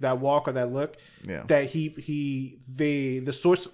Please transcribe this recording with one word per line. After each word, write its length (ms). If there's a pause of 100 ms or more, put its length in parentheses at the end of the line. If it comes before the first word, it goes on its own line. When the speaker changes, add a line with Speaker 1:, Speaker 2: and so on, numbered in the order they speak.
Speaker 1:
that 180
walk 280
or 60
that 200
look 240 (260)
Speaker 2:
Yeah. 240
Speaker 1:
that 200
he, 300
he, 720
they, 520
the 140
source, 400